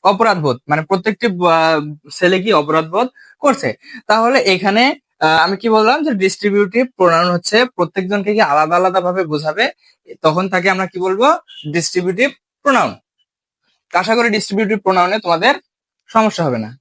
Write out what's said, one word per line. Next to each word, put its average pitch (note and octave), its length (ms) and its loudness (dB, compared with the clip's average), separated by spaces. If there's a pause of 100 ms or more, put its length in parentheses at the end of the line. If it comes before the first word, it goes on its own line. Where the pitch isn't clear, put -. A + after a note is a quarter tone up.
অপরাধবোধ, F#3+ 540 0 (100)
মানে D3+ 140 0
প্রত্যেকটি, G3 460 -4
আহ, D#3+ 840 0
ছেলে F#3 320 0
কি G#3+ 100 0
অপরাধবোধ D#3+ 540 0 (320)
করছে। C4+ 340 0 (340)
তাহলে A3+ 320 2
এখানে, G3+ 600 0 (200)
আহ, D#3+ 220 2
আমি F#3 160 0
কি A3+ 120 -4
বললাম A3 340 2
যে D4 100 -2
ডিস্ট্রিবিউটিভ G3+ 720 0 (120)
প্রোনাউন F3 340 2
হচ্ছে G#3 340 0
প্রত্যেকজনকে F#3+ 680 -4
কি G#3+ 80 2
আলাদা D#3 340 0
আলাদা F#3 260 2
ভাবে F3+ 220 -2
বোঝাবে, D3+ 480 -2 (500)
তখন E3+ 280 0
তাকে F#3 200 0
আমরা F#3+ 160 -2
কি F3+ 140 -10
বলবো? G3 340 2 (380)
ডিস্ট্রিবিউটিভ F3+ 580 -2 (320)
প্রোনাউন। A3 340 0 (960)
আশা F#3 220 0
করি A#3 140 0
ডিস্ট্রিবিউটিভ G3+ 500 -2
প্রোনাউনে F#3+ 400 0
তোমাদের F#3 360 0 (520)
সমস্যা A3 360 0
হবে B2+ 140 -2
না। A2+ 240 -10